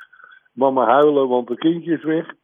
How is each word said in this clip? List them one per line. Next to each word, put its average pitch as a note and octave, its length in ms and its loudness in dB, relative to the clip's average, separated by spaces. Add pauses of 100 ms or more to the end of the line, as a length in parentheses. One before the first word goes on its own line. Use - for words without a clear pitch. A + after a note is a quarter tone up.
(520)
mama C3 340 0
huilen, C#3 420 4
want B2 220 -2
een A#2 80 -6
kindje E3 340 -4
is C#3+ 120 -4
weg. D#3+ 220 -4 (180)